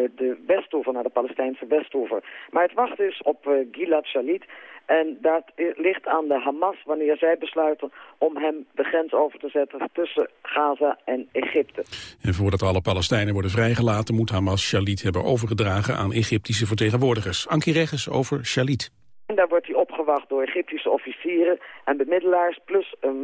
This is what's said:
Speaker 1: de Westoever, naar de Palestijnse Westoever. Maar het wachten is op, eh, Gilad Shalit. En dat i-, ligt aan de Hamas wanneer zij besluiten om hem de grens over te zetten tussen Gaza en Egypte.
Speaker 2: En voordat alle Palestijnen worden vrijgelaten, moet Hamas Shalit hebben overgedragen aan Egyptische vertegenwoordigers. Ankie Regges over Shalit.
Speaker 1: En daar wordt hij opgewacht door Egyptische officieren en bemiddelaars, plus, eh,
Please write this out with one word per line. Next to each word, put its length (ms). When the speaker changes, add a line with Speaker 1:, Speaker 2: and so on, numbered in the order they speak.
Speaker 1:
de 320
Westoever, 460
naar 100
de 60
Palestijnse 560
Westoever. 840
Maar 120
het 100
wachten 340
is 160
op, 240
eh, 60
Gilad 340
Shalit. 400
En 360
dat 220
i-, 160
ligt 300
aan 220
de 160
Hamas 420
wanneer 320
zij 220
besluiten 520
om 200
hem 280
de 80
grens 300
over 260
te 100
zetten 440
tussen 360
Gaza 640
en 260
Egypte. 520
Speaker 2:
En 120
voordat 280
alle 200
Palestijnen 520
worden 180
vrijgelaten, 640
moet 140
Hamas 380
Shalit 340
hebben 220
overgedragen 720
aan 180
Egyptische 520
vertegenwoordigers. 840
Ankie 260
Regges 360
over 360
Shalit. 460
Speaker 1:
En 100
daar 120
wordt 200
hij 80
opgewacht 540
door 140
Egyptische 460
officieren 680
en 120
bemiddelaars, 680
plus, 340
eh, 100